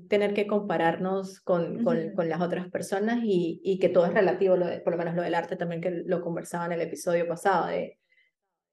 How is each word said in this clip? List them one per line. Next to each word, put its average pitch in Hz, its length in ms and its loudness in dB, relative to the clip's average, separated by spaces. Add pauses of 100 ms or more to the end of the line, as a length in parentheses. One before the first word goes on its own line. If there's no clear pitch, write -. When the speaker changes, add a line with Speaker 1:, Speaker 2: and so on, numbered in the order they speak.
Speaker 1:
tener 202 240 4
que 208 140 0
compararnos 190 960 0
con, 175 440 0
con, 165 140 2
Speaker 2:
Ujú. 160 160 -4
Speaker 1:
con 170 160 0
las 160 100 -2
otras 175 300 -2
personas 208 520 -2
y, 175 400 0
y 185 180 0
que 185 100 0
todo 175 160 4
es - 80 -2
relativo, 185 420 4
lo 175 100 2
de, - 140 -6
por 175 140 -2
lo 165 40 -2
menos 170 160 -4
lo 175 80 0
del 170 120 -2
arte 170 220 -2
también, 170 260 -4
que 180 80 -2
lo 175 320 -2
conversaba 170 420 -6
en 175 80 -4
el 170 80 -4
episodio 165 480 -2
pasado, 170 380 0
de 175 320 -6 (760)